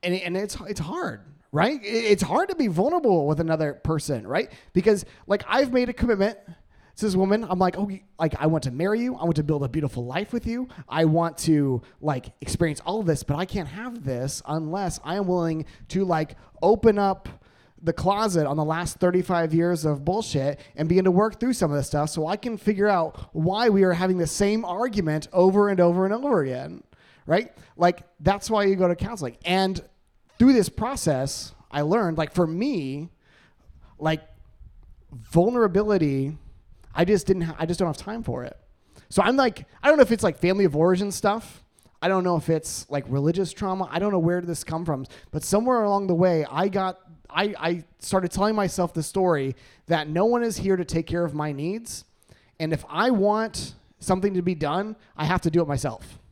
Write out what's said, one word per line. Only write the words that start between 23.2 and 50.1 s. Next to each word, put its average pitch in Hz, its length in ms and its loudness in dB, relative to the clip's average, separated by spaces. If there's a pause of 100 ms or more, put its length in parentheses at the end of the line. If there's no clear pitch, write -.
why 190 360 2
we 196 140 6
are 180 100 4
having 185 240 0
the 165 100 0
same 202 380 0
argument 180 680 -2
over 190 380 6
and 190 100 0
over 175 260 4
and 196 80 0
over 240 280 0
again, 135 420 -6 (420)
right? 208 260 0 (260)
Like, 175 260 2 (160)
that's 196 300 0
why 208 160 2
you 196 100 4
go 185 120 2
to 175 80 2
counseling. 175 500 -6
And 185 360 0 (560)
through 262 160 8
this 214 160 4
process, 156 840 -4 (180)
I 147 100 -2
learned, 165 360 0
like, 156 160 -4
for 175 140 2
me, 165 640 -4 (880)
like, 156 240 -2 (880)
vulnerability, 170 1300 2 (560)
I 175 120 2
just 196 220 2
didn't 185 160 2
ha-, 165 160 -6
I 165 60 -2
just 175 140 -4
don't 180 80 0
have 156 100 -4
time 220 260 -10
for 123 200 -6
it. - 140 -14 (520)
So - 120 2
I'm 240 160 4
like, 254 280 2 (160)
I 254 60 2
don't 302 100 8
know 277 60 10
if 226 80 6
it's, 226 120 0
like, 185 140 2
family 190 280 2
of 143 100 2
origin 185 360 2
stuff. - 520 -4 (380)
I 165 60 0
don't 190 160 2
know 180 120 2
if 151 140 -4
it's, - 400 -4
like, 143 180 -4
religious 160 440 -2
trauma. 185 400 -6
I 156 80 -2
don't 202 120 0
know 190 80 2
where 175 200 2
did 175 100 -8
this 165 140 -6
come 165 220 -6
from. 135 200 -4 (260)
But 151 120 -6
somewhere 233 400 2
along 196 240 0
the 175 80 2
way, 170 340 2
I 165 200 -2
got, 190 300 -4 (300)
I, 196 300 -2
I 170 240 -2 (160)
started 185 320 -2
telling 214 240 0
myself 185 380 -2
the 160 100 -2
story 156 520 0 (320)
that 156 200 0
no 170 180 2